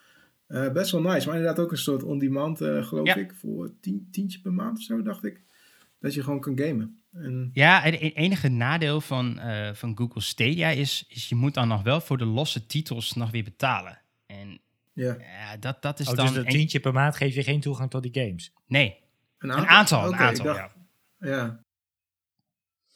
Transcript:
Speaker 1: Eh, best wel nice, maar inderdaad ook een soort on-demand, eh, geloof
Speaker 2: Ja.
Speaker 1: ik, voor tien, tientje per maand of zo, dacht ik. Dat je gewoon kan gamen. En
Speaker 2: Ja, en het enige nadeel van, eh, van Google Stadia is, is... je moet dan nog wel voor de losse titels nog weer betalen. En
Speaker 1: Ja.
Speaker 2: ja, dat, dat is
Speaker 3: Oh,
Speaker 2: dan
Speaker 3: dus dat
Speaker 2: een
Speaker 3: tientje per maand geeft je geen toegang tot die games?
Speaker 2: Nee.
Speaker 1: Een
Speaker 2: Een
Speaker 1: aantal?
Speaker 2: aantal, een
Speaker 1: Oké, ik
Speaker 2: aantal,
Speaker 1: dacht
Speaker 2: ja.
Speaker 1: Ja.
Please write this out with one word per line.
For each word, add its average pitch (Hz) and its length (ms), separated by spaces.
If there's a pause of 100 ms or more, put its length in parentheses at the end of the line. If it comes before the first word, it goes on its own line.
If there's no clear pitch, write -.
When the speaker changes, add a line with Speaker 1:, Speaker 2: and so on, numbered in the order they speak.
(480)
Speaker 1:
Eh, 135 240
best 170 200
wel 170 100
nice, 160 260
maar 156 100
inderdaad 165 260
ook 170 80
een 151 60
soort 135 260
on-demand, 143 580
eh, 151 240
geloof 160 220
Speaker 2:
Ja. 185 80
Speaker 1:
ik, - 240
voor 110 320 (100)
tien, 190 300
tientje 196 300
per 180 120
maand 220 240
of - 60
zo, 226 180
dacht 202 220
ik. - 180 (580)
Dat 143 140
je 143 100
gewoon 139 160
kan 135 200
gamen. 165 400 (140)
En 127 400
Speaker 2:
Ja, 151 300
en 160 100
het 151 80 (140)
enige 160 320
nadeel 143 540
van, 123 380
eh, 107 340
van 110 240
Google 120 240
Stadia 160 480
is, 139 380
is... - 220
je 123 60
moet 139 180
dan 123 140
nog 110 160
wel 139 180
voor 139 160
de 120 80
losse 120 400
titels 131 480
nog 113 180
weer 113 120
betalen. 98 580 (240)
En 101 340 (340)
Speaker 1:
Ja. 123 260
Speaker 2:
ja, 104 380
dat, 127 240
dat 143 180
is 143 100
Speaker 3:
Oh, 127 60
Speaker 2:
dan 131 100
Speaker 3:
dus 131 100
dat 131 100
Speaker 2:
een 123 60
Speaker 3:
tientje 151 280
per 131 140
maand 143 220
geeft 139 200
je 135 80
geen 143 180
toegang 131 280
tot 131 140
die 123 220
games? 170 280 (140)
Speaker 2:
Nee. 131 280 (420)
Speaker 1:
Een 139 120
Speaker 2:
Een 131 60
Speaker 1:
aantal? 165 200
Speaker 2:
aantal, 185 260
een 92 60
Speaker 1:
Oké, 90 160
ik 123 60
Speaker 2:
aantal, 110 160
Speaker 1:
dacht 98 120 (600)
Speaker 2:
ja. - 100
Speaker 1:
Ja. 117 340 (1300)